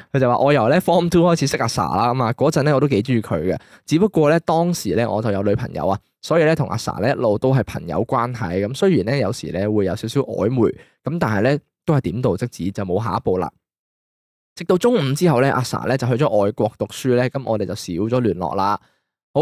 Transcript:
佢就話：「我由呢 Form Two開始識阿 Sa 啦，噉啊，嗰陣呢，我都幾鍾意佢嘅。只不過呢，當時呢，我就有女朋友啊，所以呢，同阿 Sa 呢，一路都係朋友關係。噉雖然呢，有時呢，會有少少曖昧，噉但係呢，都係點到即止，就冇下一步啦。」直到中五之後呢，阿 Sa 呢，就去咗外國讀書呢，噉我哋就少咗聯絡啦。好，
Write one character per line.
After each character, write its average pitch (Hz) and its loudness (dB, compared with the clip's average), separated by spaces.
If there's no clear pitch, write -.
佢 139 0
就 127 4
話： 120 2
「我 139 4
由 123 4
呢 165 4
Form 175 2
Two 170 4
開 160 0
始 135 0
識 - -2
阿 120 -2
Sa 87 -2
啦， 120 2
噉 127 0
啊， 110 0
嗰 143 2
陣 147 0
呢， 147 2
我 131 2
都 147 2
幾 104 2
鍾 127 0
意 110 2
佢 90 -4
嘅。 85 -2
只 151 0
不 202 4
過 151 2
呢， 165 4
當 170 0
時 101 -4
呢， 117 0
我 104 -2
就 110 -2
有 98 0
女 101 2
朋 - -6
友 76 -4
啊， 95 0
所 160 0
以 160 4
呢， 160 4
同 127 -2
阿 95 -4
Sa - -8
呢， 117 0
一 143 0
路 107 0
都 131 2
係 123 2
朋 - -8
友 85 -2
關 123 -2
係。 98 -4
噉 113 -6
雖 190 2
然 90 0
呢， 135 0
有 110 -2
時 - -10
呢， 95 -2
會 107 0
有 90 -2
少 110 -8
少 135 0
曖 110 -2
昧， 123 2
噉 147 -4
但 - -
係 107 0
呢， 135 2
都 165 2
係 135 2
點 101 -4
到 104 0
即 123 -4
止， 92 -6
就 98 -8
冇 95 -2
下 101 -4
一 - -4
步 92 -2
啦。」 85 -4
直 - -16
到 185 2
中 240 2
五 139 0
之 175 2
後 123 4
呢， 135 4
阿 127 0
Sa - -6
呢， 127 0
就 123 -4
去 127 2
咗 135 2
外 101 2
國 - -2
讀 107 -4
書 123 -2
呢， 123 2
噉 139 -8
我 110 -2
哋 101 -4
就 87 -6
少 - -10
咗 113 -2
聯 95 0
絡 87 -4
啦。 98 0
好， 147 4